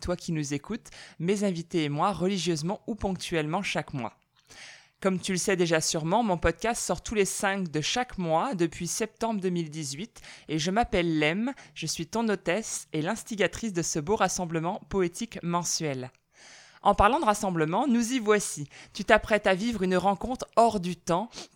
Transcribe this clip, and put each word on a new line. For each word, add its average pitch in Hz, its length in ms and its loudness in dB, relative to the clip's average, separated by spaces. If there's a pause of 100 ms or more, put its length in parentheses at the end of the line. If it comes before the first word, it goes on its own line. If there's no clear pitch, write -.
toi 175 140 -2
qui - 160 -8
nous 147 240 -2
écoutes, 202 320 -6 (320)
mes 196 240 0
invités 170 400 0
et 147 60 0
moi, 160 240 0
religieusement 170 720 -2
ou 233 80 -4
ponctuellement 175 680 -2
chaque - 300 -4
mois. 113 220 -6 (840)
Comme 190 180 2
tu 190 140 -4
le 180 60 0
sais 190 180 2
déjà 165 240 4
sûrement, 170 420 0
mon 185 160 2
podcast 220 420 0
sort - 220 -2
tous - 140 -6
les 196 80 4
cinq 190 440 -2
de 147 120 -2
chaque 247 360 -2
mois 180 380 0
depuis 170 320 -2
septembre 220 540 -4
deux 185 100 0
mille 170 180 -2
dix-huit 151 520 -10 (280)
et 151 120 0
je 170 100 0
m'appelle 185 480 2
Lem, 190 340 2 (220)
je 160 140 -8
suis 165 180 -6
ton 226 220 -2
hôtesse 196 640 -2
et 151 100 -2
l'instigatrice 196 680 -4
de 170 100 -2
ce - 160 -2
beau 160 160 0
rassemblement 180 760 -2
poétique 190 540 -4
mensuel. 160 680 -4 (720)
En 202 120 6
parlant 240 240 6
de 311 40 0
rassemblement, 190 600 2
nous 233 260 2
y 269 60 0
voici. 202 500 2 (240)
Tu 208 120 -8
t'apprêtes 214 420 4
à 190 80 6
vivre 208 300 -2
une 185 120 2
rencontre 202 600 0
hors 214 240 6
du 175 160 -2
temps, 185 340 -2 (260)